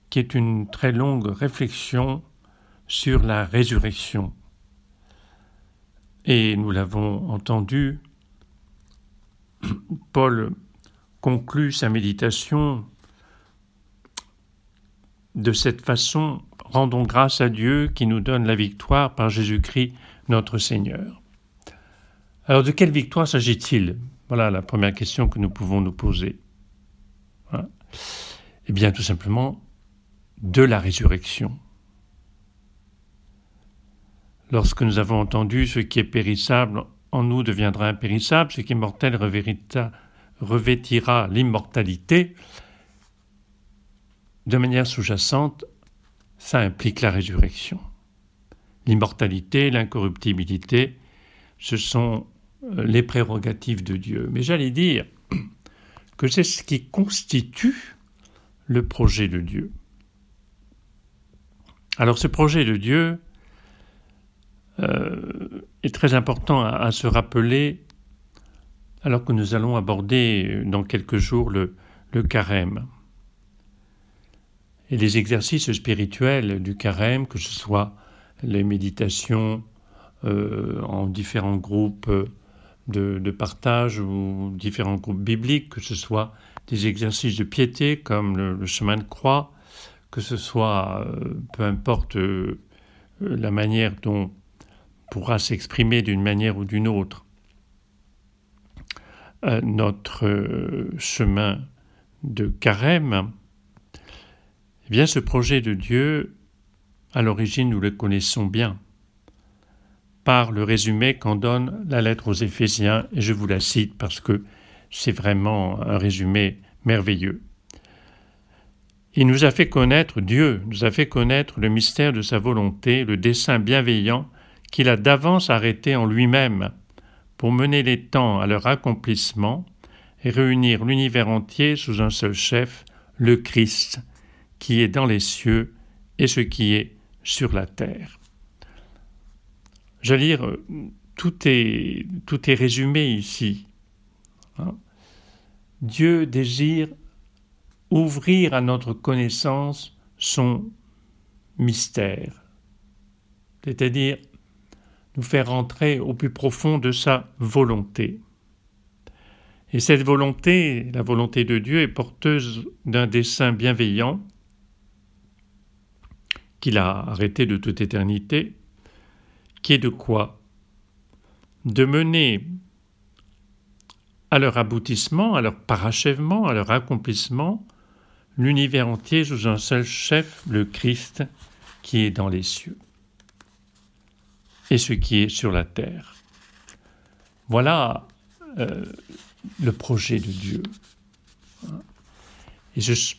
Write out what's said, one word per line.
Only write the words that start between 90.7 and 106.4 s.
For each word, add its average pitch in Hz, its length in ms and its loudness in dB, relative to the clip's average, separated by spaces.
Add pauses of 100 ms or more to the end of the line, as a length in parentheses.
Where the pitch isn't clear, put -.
euh, - 280 -8 (180)
peu 113 100 -6
importe, 104 540 -2
euh, 95 420 -2 (640)
la 120 300 -4
manière 107 520 0
dont 101 300 -2 (800)
pourra 104 280 -2
s'exprimer 113 640 0
d'une 98 200 -2
manière 104 340 0
ou 101 80 -6
d'une 107 240 -2
autre, 98 360 -4 (2250)
euh, 113 160 2
notre, 107 640 -2
euh, 104 720 -2
chemin 101 640 0 (640)
de 113 240 -4
carême, 113 840 2 (640)
eh - 960 -20
bien, 127 160 6
ce 139 140 0
projet 131 400 2
de 110 120 -2
Dieu, 131 600 -2 (800)